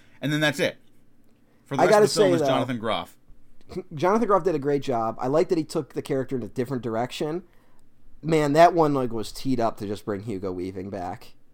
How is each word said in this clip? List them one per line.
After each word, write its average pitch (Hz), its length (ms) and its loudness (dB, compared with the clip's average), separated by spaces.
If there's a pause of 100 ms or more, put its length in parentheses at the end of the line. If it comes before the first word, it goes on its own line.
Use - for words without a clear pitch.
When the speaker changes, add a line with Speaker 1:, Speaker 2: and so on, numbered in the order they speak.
(220)
Speaker 1:
And 143 100 -2
then 151 80 -2
that's 151 200 0
it. 139 180 -2 (880)
For 139 100 -6
the 143 60 4
Speaker 2:
I 175 40 6
Speaker 1:
rest 202 60 4
of 208 80 8
Speaker 2:
gotta 208 60 6
Speaker 1:
the - 20 2 (120)
film 196 100 6
Speaker 2:
say, 175 60 4
Speaker 1:
is 160 40 2
Speaker 2:
though, 147 60 0
Speaker 1:
Jonathan 131 320 0
Groff. 101 380 -4 (800)
Speaker 2:
Jonathan 190 320 2
Groff 190 180 4
did 175 100 2
a 151 40 -2
great 143 240 0
job. 113 380 -2
I 123 60 -2
like 156 240 2
that 175 80 2
he 156 60 -2
took 147 280 -6
the 151 80 -6
character 135 360 -4
in 117 60 -4
a 104 60 -10
different 123 340 -6
direction. 127 600 -4 (800)
Man, 151 320 2
that 170 180 10
one, 156 220 4
like, 127 180 0
was 110 180 -6
teed 131 300 -2
up 113 160 0
to 104 100 -8
just 101 200 -8
bring 101 160 -4
Hugo 101 280 -6
Weaving 92 380 -8
back. 95 460 -10 (200)